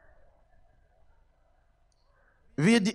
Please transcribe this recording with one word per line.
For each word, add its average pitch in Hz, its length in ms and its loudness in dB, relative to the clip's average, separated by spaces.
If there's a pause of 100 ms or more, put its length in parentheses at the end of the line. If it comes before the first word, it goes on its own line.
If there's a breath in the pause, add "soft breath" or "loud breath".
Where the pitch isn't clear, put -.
(2500)
Ведь 202 380 0